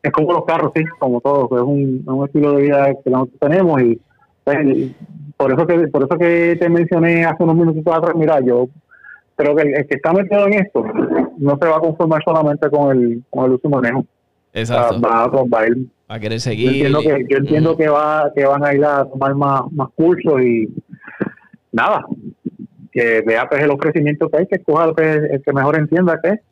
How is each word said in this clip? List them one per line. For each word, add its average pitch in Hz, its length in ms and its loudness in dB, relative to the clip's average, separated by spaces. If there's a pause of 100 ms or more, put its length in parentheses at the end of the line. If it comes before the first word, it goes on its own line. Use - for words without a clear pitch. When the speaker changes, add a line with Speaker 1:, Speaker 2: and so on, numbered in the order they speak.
Speaker 1:
es 143 100 -4
como 156 200 0
los 165 120 0
carros, 160 300 -2
sí, 156 80 0 (160)
como 123 220 -2
todo, 139 240 2 (120)
es 120 60 0
un, 135 400 -2
es - 100 -12
un 139 140 -2
estilo 147 260 2
de 143 100 2
vida 143 240 2 (160)
que 127 80 -2
nosotros 127 300 -2
tenemos 156 420 2
y, 117 180 2 (440)
pues, 147 200 0
y 131 300 -2 (420)
por 135 160 0
eso 160 140 2
que, 170 120 2 (100)
por 139 160 0
eso 160 140 -2
que 170 400 2
te 170 100 0
mencioné 170 560 2
hace 160 180 -2
unos 160 140 2
minutos 165 380 0
atrás, 165 200 0
mira, 156 260 2
yo 123 280 2 (680)
creo 147 200 0
que 160 60 2
el, 143 120 0
el 143 120 -2
que 143 100 -4
está 160 160 -2
metido 202 340 2
en 202 80 2
esto 190 300 -2 (540)
no 143 220 0
se 170 80 2
va 156 80 2
a 160 40 0
conformar 160 440 0
solamente 151 460 0
con 143 260 2
el, 120 340 0
con 131 160 -2
el 131 60 2
uso 127 120 -2
y 147 60 -2
manejo. 131 340 -2 (480)
Speaker 2:
Exacto. 117 440 -2
Speaker 1:
O 120 40 -4
sea, 117 100 0
va, 117 160 2
va 123 340 0
a 113 80 2
ir. 120 100 0 (320)
Speaker 2:
Va 110 60 -10
a 110 40 -10
querer 110 180 -4
Speaker 1:
Yo 120 60 -6
Speaker 2:
seguir 117 240 -2
Speaker 1:
entiendo 139 320 2
Speaker 2:
y 147 40 -4
Speaker 1:
que, 135 260 0
yo 139 80 2
entiendo 151 320 2
Speaker 2:
Ujú. 160 80 -2
Speaker 1:
que 156 100 2
va, 151 480 0
que 139 80 0
van 143 200 2
a 143 100 0
ir 143 100 2
a 143 220 2
tomar 135 280 -4
más, 139 280 0 (100)
más 139 240 -6
cursos 160 460 2
y 117 260 0 (1040)
nada, 139 320 -2 (880)
que 117 300 0
vea, 113 260 0
pues, 143 140 0
el 147 80 2
ofrecimiento 151 580 -2
que - 80 -2
hay, 170 100 0
que 196 100 -4
escoja, 160 360 0
pues, 160 260 0 (120)
el 139 120 -4
que 143 100 -2
mejor 139 260 0
entienda 165 440 0
que 202 180 -2 (100)